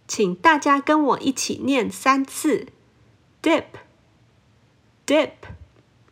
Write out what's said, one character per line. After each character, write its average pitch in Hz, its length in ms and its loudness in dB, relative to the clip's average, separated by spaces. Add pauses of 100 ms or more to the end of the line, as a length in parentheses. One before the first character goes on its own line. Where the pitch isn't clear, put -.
请 185 280 -2
大 311 240 4
家 285 200 2
跟 302 260 2
我 240 140 0
一 269 140 -2
起 - 320 -6
念 240 260 0
三 269 320 0
次。 - 440 -4 (760)
Dip，dip，dip。 - 1900 -4 (800)